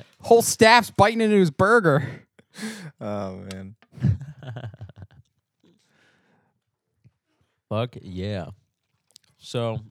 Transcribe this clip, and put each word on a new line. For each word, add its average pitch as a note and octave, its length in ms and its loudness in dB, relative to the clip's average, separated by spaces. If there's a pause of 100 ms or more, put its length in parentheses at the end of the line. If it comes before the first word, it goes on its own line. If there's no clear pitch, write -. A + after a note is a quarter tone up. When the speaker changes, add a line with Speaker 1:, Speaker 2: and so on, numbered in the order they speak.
Speaker 1:
<laughs> - 120 -20
Whole A#3 200 4
staff's A3+ 500 4
biting A3 300 2
into G#3+ 160 4
his F3+ 140 4
burger. F#3 760 2 (760)
Speaker 2:
Oh, G2+ 380 -8 (140)
man. F#2+ 240 -16 (260)
Speaker 3:
<laughs> - 160 0 (3500)
Fuck A#2 320 -6
yeah. F#2 460 -8 (920)
So, A#2 420 -6 (120)